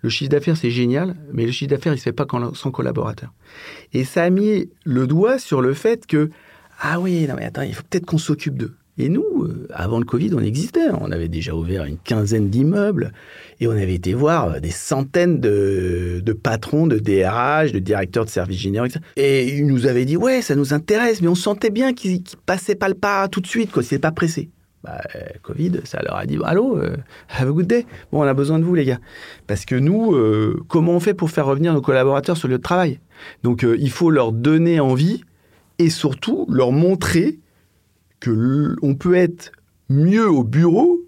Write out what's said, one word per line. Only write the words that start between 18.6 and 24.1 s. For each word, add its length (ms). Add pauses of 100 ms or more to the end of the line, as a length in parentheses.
et 20
cetera. 160 (120)
Et 380
ils 120
nous 180
avaient 220
dit, « 180
Ouais, 160
ça 140
nous 180
intéresse », 480
mais 80
on 60
sentait 340
bien 240
qu'ils, 300
qu'ils 160
passaient 360
pas 140
le 60
pas 340
tout 140
de 40
suite, 240
quoi, 120
ils 40
étaient 120
pas 140